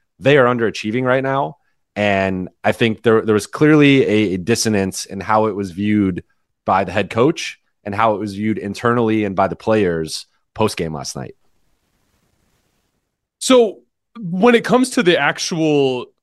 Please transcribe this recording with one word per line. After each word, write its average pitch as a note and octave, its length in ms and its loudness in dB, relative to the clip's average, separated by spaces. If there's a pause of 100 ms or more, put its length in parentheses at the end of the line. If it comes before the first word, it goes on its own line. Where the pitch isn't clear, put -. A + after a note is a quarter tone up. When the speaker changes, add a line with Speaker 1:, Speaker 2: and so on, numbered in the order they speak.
(180)
Speaker 1:
they C3+ 200 4
are B2 80 6
underachieving A#2 580 -2
right C3 180 0
now. C3+ 360 -4 (360)
And G2 540 -2 (160)
I G#2+ 80 2
think A2 300 0
there, A2 180 4
there G#2+ 140 0
was G#2 120 0
clearly D3 560 4
a, G2+ 320 0
a F#2+ 40 -4
dissonance G2 640 -2
in G2 160 -12
how G#2+ 260 0
it G#2 80 -2
was G2 160 -6
viewed G2 540 0 (400)
by G2 180 2
the F2+ 80 -4
head G2 200 -4
coach C3+ 500 -2 (240)
and G#2 100 -8
how A2 200 2
it F#2+ 40 -6
was G2+ 160 -8
viewed G#2+ 240 -2
internally A2 640 0
and G2 120 -4
by G2 100 2
the E2+ 100 -4
players F2 720 -2 (280)
post-game F2 400 -2
last C#2 220 -10
night. C2 200 -14 (2000)
Speaker 2:
So A#3 420 2 (380)
when G3 360 2
it A3+ 100 2
comes B3+ 260 0
to B3 120 -2
the E3+ 160 2
actual, D3 880 -2 (160)